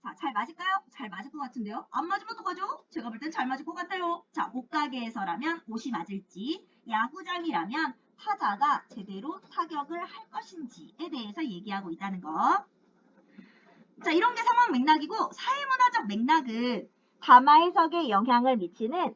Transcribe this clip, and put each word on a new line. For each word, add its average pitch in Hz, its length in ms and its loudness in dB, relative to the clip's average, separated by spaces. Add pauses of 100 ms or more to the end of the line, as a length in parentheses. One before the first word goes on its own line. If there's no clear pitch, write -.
자, - 120 -14
잘 285 180 -6
맞을까요? 349 480 -4 (100)
잘 226 180 -12
맞을 190 220 -12
것 302 80 -14
같은데요? 240 520 -8
안 294 160 -2
맞으면 403 260 -4
어떡하죠? 381 580 -6
제가 233 180 -8
볼 220 100 -12
땐 311 120 -8
잘 254 160 -4
맞을 269 180 -6
것 330 80 -10
같아요. 349 580 -4
자, - 220 -4
옷가게에서라면 247 1120 -6
옷이 233 240 -8
맞을지, 196 760 -8 (220)
야구장이라면 277 1040 -4 (260)
타자가 285 680 0
제대로 208 520 -10 (100)
타격을 320 480 -6
할 - 300 -14
것인지에 320 840 -12
대해서 233 320 -8
얘기하고 196 480 -6
있다는 190 300 -8
거. 226 420 2 (1400)
자, 359 80 0
이런 453 240 4
게 453 80 -4
상황 480 300 4
맥락이고, 302 420 2 (160)
사회문화적 508 760 2
맥락은 240 840 0 (320)
담화 262 420 10
해석에 339 460 2
영향을 240 480 4
미치는 226 580 -4